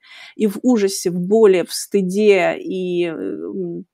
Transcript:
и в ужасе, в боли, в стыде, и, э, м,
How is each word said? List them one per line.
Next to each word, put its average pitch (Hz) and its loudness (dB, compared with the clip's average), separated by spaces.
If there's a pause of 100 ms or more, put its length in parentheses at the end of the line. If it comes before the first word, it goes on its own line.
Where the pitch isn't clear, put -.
(360)
и 214 0
в 202 -2
ужасе, 202 0
в 180 -4
боли, 190 4
в - -16
стыде, 190 2
и, 180 -4
э, 170 -6
м, 170 -8